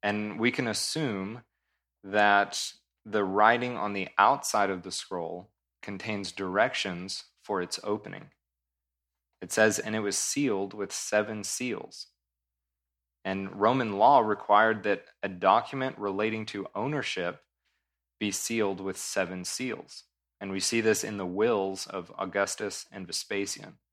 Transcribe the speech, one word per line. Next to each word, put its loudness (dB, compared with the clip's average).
And -2
we 4
can -2
assume -4
that 4
the 0
writing 4
on -4
the -4
outside 4
of -4
the -10
scroll -8
contains -8
directions 0
for -2
its -8
opening. -6
It -10
says, 4
"And -4
it -2
was -2
sealed -2
with -6
seven -2
seals." -8
And -6
Roman 2
law 8
required 4
that 0
a -2
document 2
relating -2
to -8
ownership -4
be -2
sealed -2
with -4
seven -4
seals. -8
And -8
we -4
see 0
this 2
in -6
the -4
wills 0
of -10
Augustus -2
and -12
Vespasian. -6